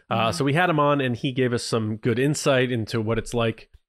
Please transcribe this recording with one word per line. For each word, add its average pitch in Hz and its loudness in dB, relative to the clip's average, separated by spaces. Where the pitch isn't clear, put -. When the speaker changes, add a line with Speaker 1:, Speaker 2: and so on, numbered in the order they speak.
Speaker 1:
Uh, 113 2
Speaker 2:
Mm-hmm. 110 2
Speaker 1:
so 139 -2
we 139 2
had 180 2
him 156 2
on, 143 4
and 123 -2
he 135 -4
gave 127 0
us 117 -4
some 110 -2
good 117 0
insight 135 2
into 117 -2
what 110 -2
it's - -6
like 113 -2